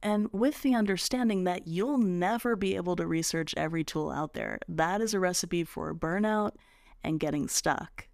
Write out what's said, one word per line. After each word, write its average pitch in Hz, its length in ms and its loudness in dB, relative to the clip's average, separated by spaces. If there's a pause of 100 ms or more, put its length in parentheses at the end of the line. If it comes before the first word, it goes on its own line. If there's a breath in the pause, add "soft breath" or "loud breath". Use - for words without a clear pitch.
And 208 300 2
with 254 300 2
the 262 140 4
understanding 208 680 2
that 180 240 -2
you'll 208 300 0
never 214 580 2
be 190 220 0
able 175 180 0
to 175 100 -2
research 165 520 -2
every 160 260 0
tool 156 280 -2
out 147 220 -4
there. - 260 -6 (100)
That 170 320 0
is 220 120 -2
a 202 60 2
recipe 180 460 0
for 156 280 -6
burnout 208 580 0 (520 loud breath)
and 156 160 0
getting 147 300 -2
stuck. - 640 -2